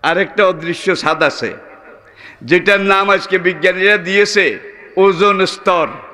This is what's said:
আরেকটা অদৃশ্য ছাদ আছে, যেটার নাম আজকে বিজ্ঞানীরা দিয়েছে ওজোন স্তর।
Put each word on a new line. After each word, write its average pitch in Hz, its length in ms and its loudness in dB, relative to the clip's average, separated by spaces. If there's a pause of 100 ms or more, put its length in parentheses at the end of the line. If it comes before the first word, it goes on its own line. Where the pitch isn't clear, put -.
আরেকটা 190 420 0
অদৃশ্য 165 440 -4
ছাদ 156 280 -2
আছে, 127 260 -2 (1000)
যেটার 196 320 2 (120)
নাম 196 160 2
আজকে 190 280 0 (100)
বিজ্ঞানীরা 185 500 0
দিয়েছে 190 480 0 (520)
ওজোন 196 480 2
স্তর। 175 420 -2 (260)